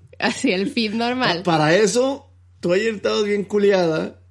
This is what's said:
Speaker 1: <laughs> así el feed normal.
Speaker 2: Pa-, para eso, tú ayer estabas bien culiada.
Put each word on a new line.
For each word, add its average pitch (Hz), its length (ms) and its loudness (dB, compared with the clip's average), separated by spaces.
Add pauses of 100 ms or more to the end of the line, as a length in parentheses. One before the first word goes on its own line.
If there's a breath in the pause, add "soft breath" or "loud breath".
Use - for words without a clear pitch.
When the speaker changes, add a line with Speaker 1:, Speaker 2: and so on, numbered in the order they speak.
Speaker 1:
<laughs> - 160 -20
así 240 320 -2
el 190 180 -2
feed 214 240 -2
normal. 233 500 -2
Speaker 2:
Pa-, 165 140 2
para 156 180 4
eso, 240 520 0 (320)
tú 175 140 -2
ayer 220 220 0
estabas 214 300 -2
bien 202 180 -2
culiada. 190 760 0 (120)